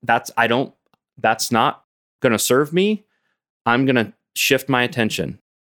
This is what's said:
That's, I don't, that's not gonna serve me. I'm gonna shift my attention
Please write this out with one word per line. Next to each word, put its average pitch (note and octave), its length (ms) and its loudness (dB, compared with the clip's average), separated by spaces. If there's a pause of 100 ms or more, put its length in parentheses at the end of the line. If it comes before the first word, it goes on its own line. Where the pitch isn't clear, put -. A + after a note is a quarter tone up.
That's, - 340 0
I A#2 100 2
don't, A#2+ 260 -2 (460)
that's - 340 -2
not A#2 320 0 (360)
gonna A#2 180 2
serve C#3+ 340 0
me. G3+ 320 0 (640)
I'm A#2+ 180 2
gonna B2 300 0 (200)
shift - 340 0
my B2+ 140 0
attention A2 580 -4 (260)